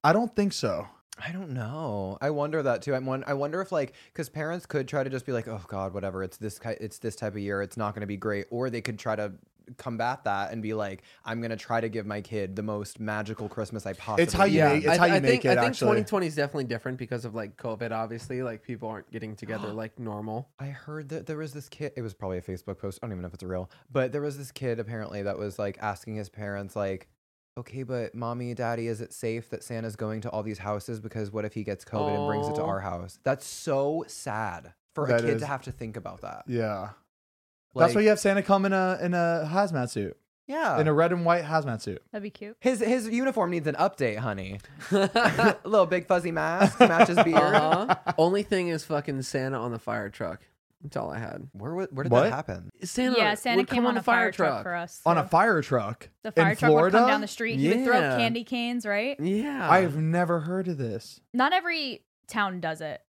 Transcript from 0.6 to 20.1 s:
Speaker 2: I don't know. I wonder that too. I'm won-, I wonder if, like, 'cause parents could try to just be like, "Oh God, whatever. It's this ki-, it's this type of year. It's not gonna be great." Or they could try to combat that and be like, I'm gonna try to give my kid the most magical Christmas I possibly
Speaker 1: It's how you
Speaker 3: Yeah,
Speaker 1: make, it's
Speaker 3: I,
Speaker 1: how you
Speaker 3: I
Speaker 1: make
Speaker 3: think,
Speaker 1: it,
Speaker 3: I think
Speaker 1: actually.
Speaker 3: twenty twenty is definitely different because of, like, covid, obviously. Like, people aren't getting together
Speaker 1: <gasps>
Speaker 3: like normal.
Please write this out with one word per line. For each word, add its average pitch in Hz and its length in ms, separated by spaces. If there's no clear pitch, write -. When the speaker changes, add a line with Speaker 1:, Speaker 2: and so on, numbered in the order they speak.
Speaker 2:
I 170 120
don't 185 160
know. 117 720
I 139 80
wonder 151 340
that 120 180
too. 139 140
I'm 131 100
won-, 131 220
I 143 60
wonder 147 260
if, 190 140
like, 143 180
'cause 160 160
parents 160 360
could 135 220
try 139 160
to 131 60
just 131 160
be 135 80
like, 113 160
"Oh 104 180
God, 95 260
whatever. 95 300
It's 90 140
this 107 200
ki-, 110 220
it's 107 200
this 110 180
type 104 160
of 107 60
year. 101 220
It's 98 140
not 104 200
gonna 104 120
be 101 80
great." 101 340
Or 123 200
they 117 100
could 110 180
try 107 200
to 104 160
combat 120 480
that 101 260
and 113 100
be 107 120
like, 101 300
I'm 113 160
gonna 113 160
try 117 240
to 113 80
give 107 160
my 104 160
kid 98 340
the 104 80
most 104 360
magical 107 500
Christmas 110 360
I 98 80
possibly 113 300
Speaker 1:
It's 170 100
how 196 120
you 196 140
Speaker 3:
Yeah, 151 140
Speaker 1:
make, 151 100
it's - 100
Speaker 3:
I, 175 40
Speaker 1:
how 175 80
you 170 100
Speaker 3:
I - 40
Speaker 1:
make - 120
Speaker 3:
think, - 140
Speaker 1:
it, - 40
Speaker 3:
I - 60
think 240 120
Speaker 1:
actually. 254 200
Speaker 3:
twenty 214 160
twenty 190 240
is 151 80
definitely 143 300
different 120 320
because 120 280
of, 107 100
like, 104 220
covid, 113 340
obviously. 113 520
Like, 113 200
people 113 260
aren't 107 220
getting 110 240
together 107 320
Speaker 1:
<gasps> 104 60
Speaker 3:
like 110 260
normal. 110 500